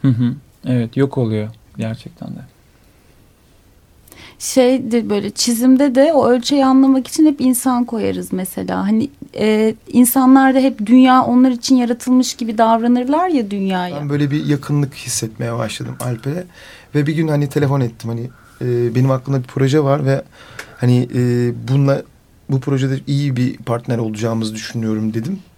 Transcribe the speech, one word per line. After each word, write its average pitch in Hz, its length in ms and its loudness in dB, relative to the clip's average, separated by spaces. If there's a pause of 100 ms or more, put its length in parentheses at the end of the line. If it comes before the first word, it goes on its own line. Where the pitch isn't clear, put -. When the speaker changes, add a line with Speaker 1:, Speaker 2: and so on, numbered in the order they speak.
Speaker 1:
Hı 139 60 2
hı. 123 260 0 (320)
Evet, 120 300 -4
yok 139 220 -2
oluyor 107 300 -2 (300)
gerçekten - 500 -10
de. - 120 -14 (2000)
Speaker 2:
Şeyde 240 720 0
böyle 208 200 -2
çizimde 254 640 2
de 277 180 6
o 254 160 4
ölçeği 254 380 2
anlamak 262 420 4
için 311 180 4
hep 285 140 2
insan 254 440 0
koyarız 196 480 -4
mesela. 185 500 -6
Hani, 220 280 0 (280)
e, 214 360 2 (180)
insanlar 262 600 4
da 262 40 4
hep 262 280 0
dünya 254 380 6
onlar 247 260 4
için 254 260 0
yaratılmış 247 580 0
gibi 226 240 -6
davranırlar 247 680 2
ya 240 220 -2
dünyaya. 185 500 -4
Speaker 3:
Ben 147 80 -6
böyle 143 220 0
bir 151 160 -2
yakınlık 143 480 -2
hissetmeye 117 640 -8
başladım 120 420 -8
Alper'e. 135 440 -6 (500)
Ve 143 120 0
bir 160 80 -2
gün 160 140 -2
hani 147 200 0
telefon 143 320 0
ettim, 117 300 -6
hani, 117 200 -8 (300)
e, 120 340 -2
benim 131 160 2
aklımda 131 320 -2
bir 127 60 -14
proje 135 360 0
var 139 220 0
ve 135 160 0 (580)
hani, 123 340 2
e, 120 380 0 (160)
bununla, 139 340 2 (480)
bu 135 100 0
projede 135 460 -2
iyi 143 300 -2
bir 123 200 -2
partner 120 420 -4
olacağımızı 110 560 -4
düşünüyorum 110 600 -4
dedim. 135 240 -6 (200)